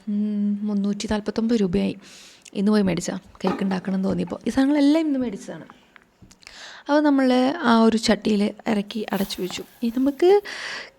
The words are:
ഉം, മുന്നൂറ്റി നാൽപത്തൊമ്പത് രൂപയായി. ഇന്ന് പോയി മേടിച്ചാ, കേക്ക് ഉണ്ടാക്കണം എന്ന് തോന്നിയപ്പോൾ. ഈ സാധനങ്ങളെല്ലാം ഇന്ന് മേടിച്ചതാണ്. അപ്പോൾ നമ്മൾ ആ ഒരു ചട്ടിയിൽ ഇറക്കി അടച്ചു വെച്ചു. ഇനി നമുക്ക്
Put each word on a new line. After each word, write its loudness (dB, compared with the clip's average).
ഉം, -2
മുന്നൂറ്റി -2
നാൽപത്തൊമ്പത് -2
രൂപയായി. 0
ഇന്ന് 2
പോയി 4
മേടിച്ചാ, -4
കേക്ക് -2
ഉണ്ടാക്കണം -2
എന്ന് -2
തോന്നിയപ്പോൾ. -4
ഈ -2
സാധനങ്ങളെല്ലാം 4
ഇന്ന് -2
മേടിച്ചതാണ്. -10
അപ്പോൾ 2
നമ്മൾ 4
ആ 2
ഒരു 4
ചട്ടിയിൽ 0
ഇറക്കി -4
അടച്ചു -4
വെച്ചു. -8
ഇനി -2
നമുക്ക് 2